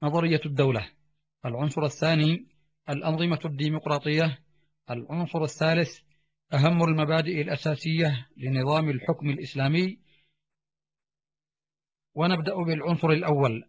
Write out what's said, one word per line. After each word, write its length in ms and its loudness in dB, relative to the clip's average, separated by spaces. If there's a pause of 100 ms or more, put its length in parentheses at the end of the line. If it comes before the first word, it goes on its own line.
نظرية 440 2
الدولة، 420 0 (560)
العنصر 380 -2
الثاني 640 2 (420)
الأنظمة 560 -2
الديمقراطية، 960 0 (520)
العنصر 520 -4
الثالث 560 0 (540)
أهم 300 4
المبادئ 600 2
الأساسية 920 -2
لنظام 540 0
الحكم 400 -2
الإسلامي. 680 0 (2250)
ونبدأ 400 0
بالعنصر 540 -2
الأول 600 2